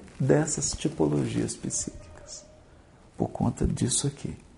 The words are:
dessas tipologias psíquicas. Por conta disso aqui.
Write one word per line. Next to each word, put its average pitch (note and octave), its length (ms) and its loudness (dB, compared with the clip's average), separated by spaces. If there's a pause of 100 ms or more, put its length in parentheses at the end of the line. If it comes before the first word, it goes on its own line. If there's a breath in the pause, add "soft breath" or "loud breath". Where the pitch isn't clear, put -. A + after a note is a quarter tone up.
(200)
dessas C#3+ 520 4
tipologias A2+ 840 0
psíquicas. - 540 -6 (1040 soft breath)
Por - 140 0
conta - 380 0
disso - 400 0
aqui. - 280 -6 (220)